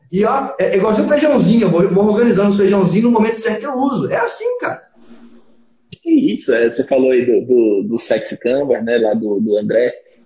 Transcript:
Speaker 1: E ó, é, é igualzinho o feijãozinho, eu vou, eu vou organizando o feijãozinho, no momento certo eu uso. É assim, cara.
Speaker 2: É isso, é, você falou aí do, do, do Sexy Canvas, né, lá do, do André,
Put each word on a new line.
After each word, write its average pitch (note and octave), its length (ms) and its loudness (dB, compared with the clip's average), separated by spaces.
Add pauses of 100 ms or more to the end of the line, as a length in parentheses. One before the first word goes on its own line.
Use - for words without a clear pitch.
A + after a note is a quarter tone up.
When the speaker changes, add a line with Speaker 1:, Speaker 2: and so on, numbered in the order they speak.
Speaker 1:
E F#3+ 140 0
ó, C4 340 -2
é, F#3 100 0
é G3 100 0
igualzinho G#3 280 0
o - 40 -2
feijãozinho, A#3 540 2
eu F3+ 60 2
vou, E3 140 2
eu F3 100 0
vou G3+ 120 2
organizando G#3 480 2
o G3+ 40 0
feijãozinho, F#3+ 460 2
no A#3+ 80 2
momento A3+ 240 2
certo G#3+ 280 -4
eu C#4 100 -6
uso. B3+ 360 -2
É - 80 -4
assim, A#4+ 420 -4
cara. - 260 -10 (1200)
Speaker 2:
É E4 40 0
isso, G#3+ 420 0
é, A#2 160 2
você B2+ 140 -4
falou C3 260 2
aí B2 160 2
do, A2+ 220 0
do, A2 420 2
do A2+ 80 -4
Sexy - 400 -4
Canvas, B2+ 460 -2
né, A#2 160 0
lá G#2+ 160 0
do, G#2 240 -2
do G#2+ 180 0
André, A2 340 0 (340)